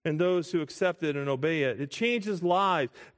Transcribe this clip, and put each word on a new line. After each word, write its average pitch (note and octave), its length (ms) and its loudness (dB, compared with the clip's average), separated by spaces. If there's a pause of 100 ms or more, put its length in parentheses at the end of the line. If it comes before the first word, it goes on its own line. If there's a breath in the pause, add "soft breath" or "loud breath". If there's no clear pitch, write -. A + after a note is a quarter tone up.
in D#3 100 0
those F3+ 360 0
who E3+ 100 2
accept E3+ 420 -2
it D3 140 0
and C#3 100 -4
obey C#3+ 360 0
it. B2+ 180 -2
It C#3 100 -6
changes G#3+ 500 -2
lives. F3 520 2 (240 loud breath)